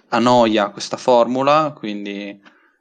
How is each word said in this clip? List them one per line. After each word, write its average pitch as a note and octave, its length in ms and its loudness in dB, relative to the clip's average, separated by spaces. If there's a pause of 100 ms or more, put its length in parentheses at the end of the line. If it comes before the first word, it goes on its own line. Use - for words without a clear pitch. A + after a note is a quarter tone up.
a A#2 100 -2
noia A2+ 520 2
questa - 260 -10
formula, C3+ 800 2
quindi, G2+ 600 -10 (440)